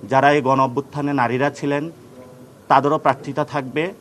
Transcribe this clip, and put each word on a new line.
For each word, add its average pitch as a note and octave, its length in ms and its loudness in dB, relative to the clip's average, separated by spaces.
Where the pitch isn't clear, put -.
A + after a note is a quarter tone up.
যারা C3+ 220 4
এই D3 100 2
গণ C3+ 180 2
অভ্যুত্থানে C#3 540 -2
নারীরা B2+ 360 0
ছিলেন, C#3+ 420 -4
তাদেরও C#3 300 4
প্রার্থিতা C#3 480 -2
থাকবে। D3 560 -6